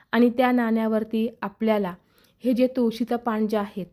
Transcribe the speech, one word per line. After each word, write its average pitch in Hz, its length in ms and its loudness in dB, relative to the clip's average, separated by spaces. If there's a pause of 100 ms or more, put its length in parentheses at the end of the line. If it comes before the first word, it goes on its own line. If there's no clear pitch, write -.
(140)
आणि 240 160 6
त्या 247 220 2
नाण्यावरती 220 760 0 (140)
आपल्याला 208 520 -2 (500)
हे 247 100 2
जे 254 140 4
तुळशीचं 240 480 -2
पान 220 320 -2
जे 214 100 0
आहे 202 360 -6